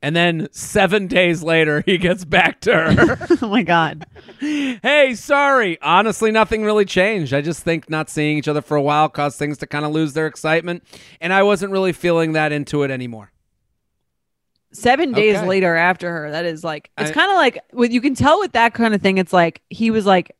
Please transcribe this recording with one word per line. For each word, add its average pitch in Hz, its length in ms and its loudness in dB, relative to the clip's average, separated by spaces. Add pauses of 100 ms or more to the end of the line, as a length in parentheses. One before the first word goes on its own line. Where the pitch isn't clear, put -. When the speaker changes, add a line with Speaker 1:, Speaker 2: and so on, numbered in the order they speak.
Speaker 1:
and 151 140 -4
then 170 360 0
seven 196 560 0
days 175 360 0
later, 156 420 0
he 196 120 2
gets 180 280 -2
back 175 360 0
to - 120 0
her. 240 580 2
Speaker 2:
<laughs> 339 100 4
Oh, 240 60 -4
my 208 160 0
God. 160 420 0 (340)
Speaker 1:
"Hey, 277 760 0
sorry. 269 680 0
Honestly, 202 500 2
nothing 220 320 0
really 214 220 2
changed. 185 480 -2
I 143 80 0
just 156 220 -6
think 165 260 -4
not 156 200 -6
seeing 151 280 -2
each 147 100 -6
other 147 140 -2
for 151 140 -4
a 147 60 2
while 147 280 2
caused 147 300 -6
things 147 200 -6
to - 80 -12
kinda 151 200 -6
lose 151 260 -2
their 156 140 -4
excitement, 165 560 -4 (380)
and 170 120 -4
I 196 100 4
wasn't 202 280 0
really 190 220 0
feeling 165 400 0
that 156 180 0
into 147 320 -4
it 135 80 -2
anymore." 120 400 -12 (1400)
Speaker 2:
Seven 262 420 0
days 214 240 2
Speaker 1:
Okay. 180 100 -4
Speaker 2:
later 185 280 2
after 175 360 0
her, 151 200 -8
that 160 140 -6
is, 165 180 -8
like, 156 340 -10
it's 151 120 -4
Speaker 1:
I 156 40 -8
Speaker 2:
kinda 370 220 2
like, 294 240 2 (140)
with, 240 180 2
you 240 100 0
can 269 120 0
tell 294 260 4
with 392 120 -4
that 233 240 2
kind 226 180 2
of 196 80 0
thing, 190 160 2
it's 185 160 -2
like, 175 360 2
he 226 200 -2
was 220 160 0
like 190 340 2